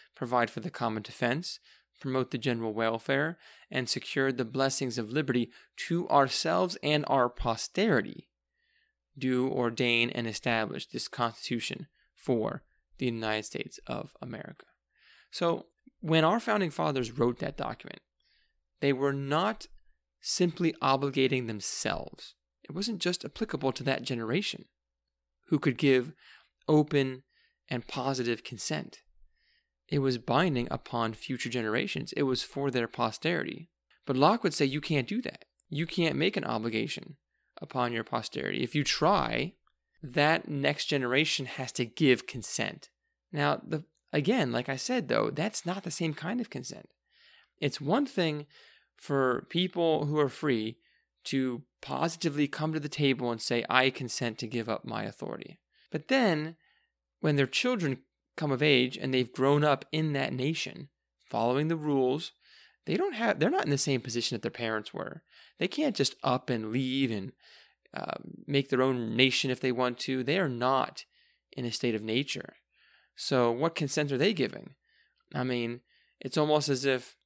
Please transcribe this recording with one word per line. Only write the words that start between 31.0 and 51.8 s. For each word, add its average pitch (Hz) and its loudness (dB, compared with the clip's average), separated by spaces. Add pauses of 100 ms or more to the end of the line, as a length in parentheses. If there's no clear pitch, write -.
future 120 -6
generations. 117 -2
It 151 0
was 127 2
for 139 -4
their 120 0
posterity. 156 -4 (360)
But 127 0
Locke 180 6
would 170 2
say, 151 2
"You 139 0
can't 135 0
do 226 -4
that. - -10 (240)
You 156 -4
can't 165 0
make 160 0
an - -2
obligation 113 -4 (400)
upon 123 -4
your 113 -2
posterity. 64 -4
If 120 -4
you 147 2
try, 147 2 (480)
that 156 2
next 143 0
generation 135 2
has 127 -8
to 123 -2
give 127 4
consent." - -6 (420)
Now, 147 0
the, 156 -4 (260)
again, 156 2
like 120 -2
I 135 -2
said, 131 -2
though, 113 2
that's 160 -4
not 185 -4
the 170 -8
same 160 -2
kind 202 -4
of 202 -8
consent. - -12 (680)
It's 143 -2
one 214 0
thing 151 -2 (480)
for 131 0
people 170 2
who 151 0
are 143 4
free 113 0 (460)
to 131 -2 (180)